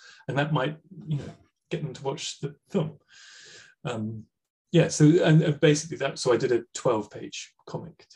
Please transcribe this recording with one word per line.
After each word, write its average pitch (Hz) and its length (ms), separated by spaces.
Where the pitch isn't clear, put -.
and 123 100
that 151 140
might, 147 260
you 151 120
know, - 140
get 160 120
them 127 100
to 127 100
watch - 380
the 143 120
film." - 280
Um, 113 400
yeah, 160 160
so, - 160
and, 160 360
and 151 200
basically 151 360
that, 135 220
so 123 140
I 117 40
did 123 140
a 117 120
twelve 110 360
page - 440
comic - 400